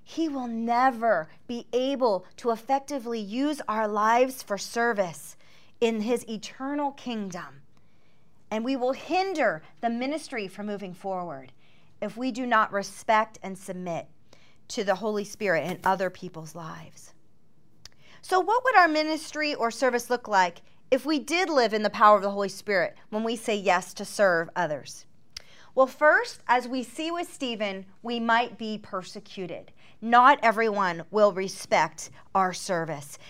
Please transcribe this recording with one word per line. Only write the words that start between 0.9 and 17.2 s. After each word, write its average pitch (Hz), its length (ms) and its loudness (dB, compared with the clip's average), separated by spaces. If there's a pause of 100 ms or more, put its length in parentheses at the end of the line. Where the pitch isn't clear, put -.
be 240 260 -8
able 247 520 2 (140)
to 240 120 -2
effectively 240 680 -2
use 262 480 -2
our 214 180 0
lives 226 560 2
for 202 140 -4
service 202 800 -2 (440)
in 226 220 0
his 240 260 -2
eternal 269 640 -6
kingdom. 185 680 -10 (880)
And 220 140 -4
we 269 100 0
will 254 180 0
hinder 302 680 0 (180)
the 233 80 -2
ministry 247 600 -4
from 202 180 -10
moving 202 260 -8
forward 175 600 -8 (500)
if 208 140 -6
we 254 160 -4
do 254 120 -6
not 220 280 2
respect 214 680 0
and 190 140 -8
submit 180 520 -8 (600)
to - 140 -4
the 190 140 0
Holy 208 280 -4
Spirit 180 460 -2
in 175 140 -8
other 190 260 2
people's 165 460 -14
lives. 165 580 -16 (1080)